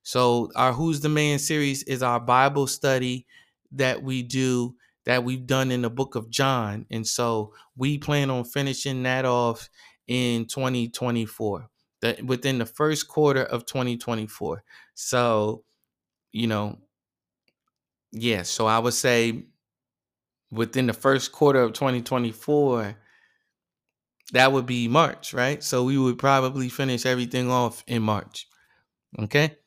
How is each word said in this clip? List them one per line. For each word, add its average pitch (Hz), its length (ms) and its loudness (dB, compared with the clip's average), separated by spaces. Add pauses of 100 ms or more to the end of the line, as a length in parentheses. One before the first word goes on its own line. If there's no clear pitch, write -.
So 120 540 2
our 127 180 2
Who's 151 280 -2
the 151 80 0
Man 151 280 2
series 143 460 -2
is 131 180 -4
our 120 180 0
Bible 131 460 4
study 127 640 -2 (440)
that 131 300 0
we 131 220 -4
do, 123 520 0 (300)
that 123 180 2
we've 127 220 -4
done 131 240 2
in 123 120 0
the 120 80 0
book 131 260 -4
of 113 140 -6
John. 113 600 0
And 113 160 -6
so 110 480 -2 (220)
we 139 220 -2
plan 143 320 0
on 127 160 -2
finishing 135 580 -4
that 127 220 0
off 120 440 0 (380)
in 120 400 -2
twenty 127 400 -2
twenty-four, 113 840 -4 (320)
the, 113 240 0
within 127 320 -2
the 117 80 -2
first 151 420 -2
quarter 143 360 2
of 120 220 -4
twenty 123 320 -2
twenty-four. 107 680 -6 (300)
So, 113 720 0 (680)
you 113 160 -2
know, 104 320 -2 (1300)
yeah, 110 300 0
so - 220 -2
I 110 140 4
would 117 140 0
say 117 500 0 (1080)
within 113 360 0
the 113 60 0
first 135 400 2
quarter 143 280 6
of 110 120 2
twenty 127 280 -2
twenty-four, 120 920 0 (1400)
that 131 220 6
would 127 140 2
be 120 200 0
March, 139 460 2
right? 135 280 0
So 127 220 0
we 135 140 0
would 123 220 2
probably 131 500 2
finish 127 360 -2
everything 123 460 0
off 120 360 0
in 117 160 0
March. - 440 -2 (720)
Okay? 147 480 0